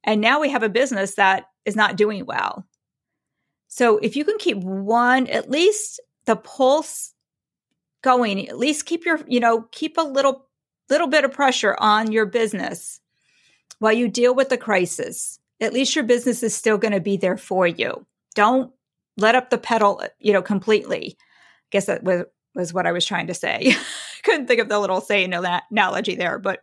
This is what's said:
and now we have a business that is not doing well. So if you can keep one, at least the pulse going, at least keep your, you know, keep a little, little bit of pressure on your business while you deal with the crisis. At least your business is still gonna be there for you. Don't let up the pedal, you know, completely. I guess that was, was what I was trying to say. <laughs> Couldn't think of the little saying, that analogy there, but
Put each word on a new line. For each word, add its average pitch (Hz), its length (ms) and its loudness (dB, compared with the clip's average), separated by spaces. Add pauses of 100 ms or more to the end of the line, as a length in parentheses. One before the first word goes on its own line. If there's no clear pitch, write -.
and 214 160 2
now 247 200 4
we 285 100 0
have 247 120 0
a 220 60 0
business 208 480 -2
that 190 300 2 (180)
is 202 120 -4
not 208 200 2
doing 208 300 0
well. - 400 -6 (1000)
So 226 300 2
if 220 180 -4
you 294 80 -4
can 427 140 -2
keep 202 200 -2
one, 226 720 0
at - 220 -4
least 359 500 0 (260)
the 220 100 2
pulse - 760 -2 (880)
going, 240 460 0
at - 100 -12
least 294 280 -2
keep 330 180 -6
your, 320 220 0
you 240 140 0
know, 226 220 2 (100)
keep 311 240 -8
a 330 60 2
little, 269 460 -2 (420)
little 320 160 2
bit 277 180 2
of 269 80 -2
pressure 254 460 0
on 214 340 2
your 220 140 2
business 220 760 -4 (760)
while 220 140 2
you 240 160 2
deal 240 260 2
with 262 140 2
the 247 100 0
crisis. - 800 -4 (220)
At 220 120 -2
least 262 240 0
your 285 80 0
business 240 380 0
is 220 120 -2
still 214 220 2
gonna 208 240 0
be 196 160 0
there 185 200 0
for 185 300 0
you. - 400 -4 (280)
Don't 247 380 2 (440)
let 220 180 4
up 254 160 0
the 254 80 2
pedal, 214 440 0 (160)
you 208 140 2
know, 185 100 2
completely. 196 760 -2
I - 520 -20
guess 190 160 0
that - 160 -4
was, 180 220 0 (300)
was 170 200 -6
what 180 120 -2
I 175 60 0
was 175 120 -2
trying 170 240 -4
to 175 60 -8
say. - 400 0 (240)
<laughs> - 260 -16
Couldn't 311 220 2
think 233 140 2
of 220 80 -4
the 208 100 0
little 185 220 0
saying, 185 300 0
that 180 400 -2
analogy 202 440 0
there, 175 240 -4
but 190 240 -6